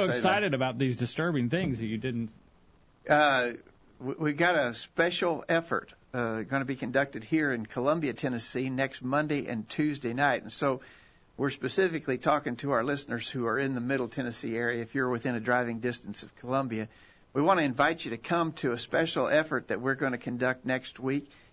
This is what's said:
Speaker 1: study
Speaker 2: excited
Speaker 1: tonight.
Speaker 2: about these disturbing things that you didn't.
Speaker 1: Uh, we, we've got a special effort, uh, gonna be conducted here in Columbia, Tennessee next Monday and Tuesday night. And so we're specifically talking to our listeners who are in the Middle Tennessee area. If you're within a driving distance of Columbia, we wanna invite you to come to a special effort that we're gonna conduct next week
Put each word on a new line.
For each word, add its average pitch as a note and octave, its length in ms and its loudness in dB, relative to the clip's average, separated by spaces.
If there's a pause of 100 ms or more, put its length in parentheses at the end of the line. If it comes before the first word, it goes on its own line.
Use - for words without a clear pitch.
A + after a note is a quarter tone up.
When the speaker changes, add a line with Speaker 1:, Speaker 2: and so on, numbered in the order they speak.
Speaker 1:
study B2 120 2
Speaker 2:
excited F#3+ 300 4
Speaker 1:
tonight. C#3 80 0
Speaker 2:
about B2+ 240 0
these B2+ 180 2
disturbing B2+ 520 0
things D#3+ 280 0
that A2+ 80 -4
you G#2+ 140 -2
didn't. A#2 320 -6 (760)
Speaker 1:
Uh, C#3 440 6 (480)
we, B2+ 160 -4
we've D3+ 220 0
got E3+ 180 4
a B2+ 180 2
special F3 720 0
effort, E3 460 0 (180)
uh, A2+ 300 -2
gonna C3 240 -2
be C3+ 100 -4
conducted B2+ 480 0
here D3 300 2
in A2+ 140 -4
Columbia, C#3+ 460 0
Tennessee B2+ 580 -2
next C3+ 320 -2
Monday C#3+ 420 0
and A2 240 -6
Tuesday C#3 440 -2
night. C3+ 280 2
And G#2+ 100 -12
so C3+ 300 0 (560)
we're C3+ 140 0
specifically D3 640 0
talking C#3+ 400 0
to C#3 140 -4
our A#2 120 2
listeners C3 460 -4
who B2 160 -2
are A2+ 140 0
in C3+ 160 0
the A#2+ 60 -4
Middle B2+ 260 -2
Tennessee A#2 500 -4
area. A#2 240 -2
If A2+ 140 -8
you're B2+ 140 0
within A#2+ 260 -2
a A#2 40 -2
driving A#2+ 420 2
distance A#2+ 420 -4
of - 140 -18
Columbia, A#2+ 500 -2 (440)
we C#3+ 120 2
wanna F3+ 180 6
invite C#3+ 440 2
you B2+ 40 -6
to A2+ 80 -6
come E3 360 0
to C3 180 -2
a A#2+ 80 -2
special D#3 480 0
effort D3+ 400 2
that G#2+ 120 0
we're C3 140 0
gonna C3 240 -2
conduct B2+ 480 -2
next C3 340 -4
week C3+ 300 -2 (240)